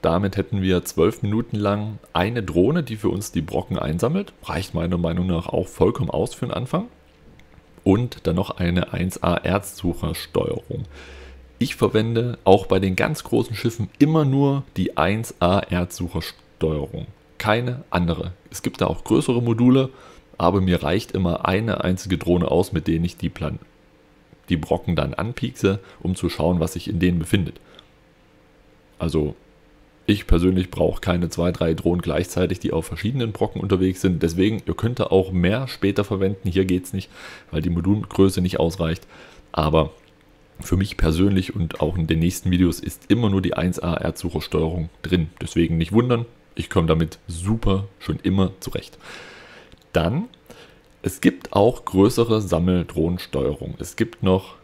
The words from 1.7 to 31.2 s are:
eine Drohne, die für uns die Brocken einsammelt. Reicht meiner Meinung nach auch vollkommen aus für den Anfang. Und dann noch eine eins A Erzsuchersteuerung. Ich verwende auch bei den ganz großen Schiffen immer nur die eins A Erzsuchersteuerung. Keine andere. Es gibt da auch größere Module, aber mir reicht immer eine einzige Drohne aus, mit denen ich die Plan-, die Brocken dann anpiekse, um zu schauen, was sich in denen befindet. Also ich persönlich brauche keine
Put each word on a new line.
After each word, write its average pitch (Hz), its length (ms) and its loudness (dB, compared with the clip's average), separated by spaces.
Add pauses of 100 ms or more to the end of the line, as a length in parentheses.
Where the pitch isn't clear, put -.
eine 107 300 0
Drohne, 92 400 2
die 110 140 -6
für 107 120 -4
uns 101 240 -4
die 85 80 0
Brocken - 380 -4
einsammelt. 120 640 -2
Reicht - 320 -6
meiner 87 240 -2
Meinung 85 280 0
nach 85 200 -2
auch - 220 -2
vollkommen - 420 0
aus - 240 -2
für - 100 -8
den - 80 -6
Anfang. 165 360 -2 (960)
Und 110 420 0
dann 85 100 0
noch - 220 -2
eine 87 340 0
eins 90 300 -4
A 85 140 2
Erzsuchersteuerung. - 1500 -4 (760)
Ich - 180 -2
verwende 113 680 0
auch 98 220 6
bei 92 140 2
den 92 160 2
ganz - 280 -2
großen 117 320 0
Schiffen 113 320 -4 (100)
immer 156 260 4
nur 139 400 2 (120)
die - 220 -2
eins 101 420 0
A 90 200 4
Erzsuchersteuerung. - 1500 -4 (320)
Keine 123 520 0
andere. 85 420 0 (180)
Es - 120 -14
gibt - 180 -4
da - 60 2
auch - 180 -4
größere 120 380 2
Module, 123 480 4 (460)
aber 92 240 4
mir 92 220 2
reicht 87 300 -2
immer 87 340 0
eine 104 380 0
einzige 92 340 0
Drohne 87 320 2
aus, 85 220 2
mit 78 160 -2
denen 82 160 0
ich 87 120 -4
die - 120 -4
Plan-, - 320 -6 (880)
die 90 80 2
Brocken 82 400 0
dann 73 180 -2
anpiekse, 117 640 -2 (220)
um 90 140 -2
zu 90 140 -2
schauen, 85 320 0
was 82 120 0
sich - 160 -8
in 85 100 -2
denen 87 200 2
befindet. - 420 -2 (1400)
Also 76 380 -2 (680)
ich 104 200 0
persönlich 92 440 4
brauche - 300 0
keine 87 300 0